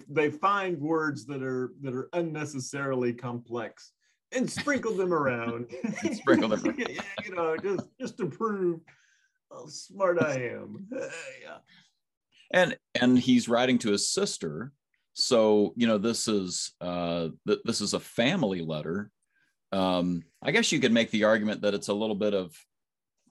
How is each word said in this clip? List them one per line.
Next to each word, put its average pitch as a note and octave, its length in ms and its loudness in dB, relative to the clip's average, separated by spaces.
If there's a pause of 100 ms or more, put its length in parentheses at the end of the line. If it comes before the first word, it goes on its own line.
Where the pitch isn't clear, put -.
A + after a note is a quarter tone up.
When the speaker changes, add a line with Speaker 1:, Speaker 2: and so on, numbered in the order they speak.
(100)
Speaker 1:
they D3+ 200 2
find F#3 480 -2
words D3+ 480 -2
that C3+ 160 -8
are, B2+ 380 -4
that C3+ 140 -6
are C3 180 -6
unnecessarily C#3 1000 -2
complex A#2+ 800 -8 (400)
and A#3+ 180 -2
sprinkle A#3 440 -2
them F#3 180 0
around. A#2+ 580 -2 (140)
Speaker 2:
<laughs> - 200 -4
And C#4+ 120 0
sprinkle - 320 4
them G#3+ 160 0
around. - 140 -2
Speaker 1:
<laughs> A#3+ 100 -2
Yeah, - 120 -8 (240)
you F#3 100 -12
know, D#3+ 220 0
just, F3 320 -4 (120)
just A#3+ 180 -10
to G3 80 -4
prove F#3 540 -2 (680)
how - 160 -16
smart F3+ 560 -2
I D3 120 0 (180)
am. G#2+ 360 -14
<laughs> F3 540 -12
Yeah. - 160 -16 (960)
Speaker 2:
And, F3+ 240 4 (240)
and B2 180 8
he's A#2+ 300 6
writing B2 300 4
to A2 140 2
his - 180 2
sister. C3 600 -4 (440)
So, G#2+ 600 6
you A#2 100 4
know, A2 120 4
this A2 280 0
is, F#2+ 540 -2
uh, F2 480 -2 (180)
th-, - 180 2
this A2+ 160 -2
is G2+ 140 -2
a F2+ 60 0
family A#2+ 640 0
letter. D#2+ 480 -6 (600)
Um, F2+ 520 0 (200)
I B2+ 80 -2
guess A3 220 2
you D3 80 2
could A#2+ 120 4
make A#2 200 4
the G#2+ 120 2
argument G#2+ 380 2
that G#2 120 2
it's G2+ 140 -6
a G#2 60 0
little G#2+ 220 -2
bit G#2 180 0
of F#2 180 -2 (800)